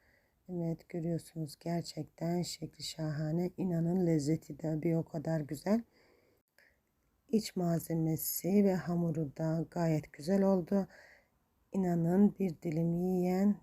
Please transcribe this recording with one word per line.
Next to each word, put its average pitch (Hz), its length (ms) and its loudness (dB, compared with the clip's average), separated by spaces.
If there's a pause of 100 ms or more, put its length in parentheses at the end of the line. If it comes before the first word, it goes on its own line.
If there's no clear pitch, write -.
(500)
Evet, 170 400 -6
görüyorsunuz 160 720 -6
gerçekten 170 840 -4
şekli 156 420 -10
şahane. 156 720 -4
İnanın 175 500 2
lezzeti 156 520 2
de 156 220 -2
bir 165 140 2
o 165 80 0
kadar 160 380 -4
güzel. 185 420 -2 (1500)
İç - 260 -2
malzemesi 165 1080 0
ve 185 100 4
hamuru 165 600 -2
da 160 340 -2
gayet 160 420 0
güzel 196 300 0
oldu. 190 440 2 (840)
İnanın 180 680 4
bir 185 220 -2
dilim 165 340 0
yiyen 185 680 2